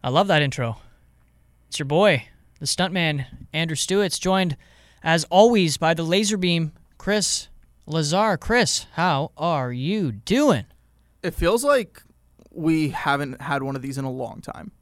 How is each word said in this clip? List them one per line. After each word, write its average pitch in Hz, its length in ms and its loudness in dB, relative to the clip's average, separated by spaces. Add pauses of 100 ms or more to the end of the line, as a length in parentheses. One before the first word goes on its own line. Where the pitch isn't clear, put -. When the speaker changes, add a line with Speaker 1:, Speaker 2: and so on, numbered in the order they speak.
Speaker 1:
I 127 60 -2
love 170 180 2
that 156 160 4
intro. 123 340 -4 (880)
It's - 120 -8
your 143 80 -4
boy, 160 400 4 (320)
the 139 80 -8
stuntman, 170 580 -2 (260)
Andrew 160 240 -4
Stewart's, 190 440 -2
joined, 185 360 0 (460)
as 165 300 0
always, 190 460 6
by 165 180 2
the 165 80 -6
laser 202 340 0
beam, 170 360 0 (260)
Chris - 480 -2 (400)
Lazar. 165 500 0
Chris, - 560 0
how 160 420 0
are 143 360 -2
you 151 400 -2
doing? 143 540 2 (580)
Speaker 2:
It 170 100 -4
feels 214 300 0
like 277 400 0 (480)
we 160 380 0
haven't 139 520 -4
had 135 220 -4
one 135 120 -6
of 135 60 -8
these 135 160 -8
in 135 80 -6
a 131 60 -6
long 123 280 -10
time. - 320 -16 (100)